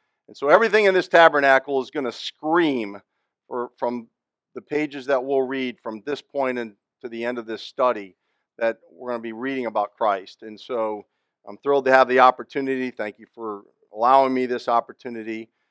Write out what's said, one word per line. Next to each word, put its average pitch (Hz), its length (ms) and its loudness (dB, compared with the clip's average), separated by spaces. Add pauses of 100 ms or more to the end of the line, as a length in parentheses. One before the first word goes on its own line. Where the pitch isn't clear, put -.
(280)
And - 80 -20
so 139 120 -4
everything 208 360 4
in 190 100 4
this 180 140 0
tabernacle 139 720 6
is - 80 -10
gonna 131 220 -6
scream 143 880 -4 (460)
or 123 300 -8
from 120 280 -6 (480)
the 120 80 -14
pages 143 440 -8
that 131 180 -2
we'll 135 180 0
read 127 380 -6
from 110 260 -12
this - 160 -8
point 131 360 -6
and 110 180 -10 (240)
to 127 80 -12
the 117 160 -8
end 120 140 -6
of 113 80 -10
this 110 160 -10
study 107 540 -4 (420)
that 113 200 -2 (140)
we're 123 180 -14
gonna 117 100 -8
be 113 120 -10
reading 127 340 -6
about 107 300 -4
Christ. 98 460 -4
And 107 180 -18
so 110 460 -6 (420)
I'm 101 80 -16
thrilled 139 300 0
to 131 40 2
have 131 160 6
the 127 140 4
opportunity. 127 680 2
Thank 104 280 -10
you 113 60 -20 (100)
for 107 280 -12 (320)
allowing 131 400 4
me 127 100 0
this 120 240 -6
opportunity. 113 800 -4 (220)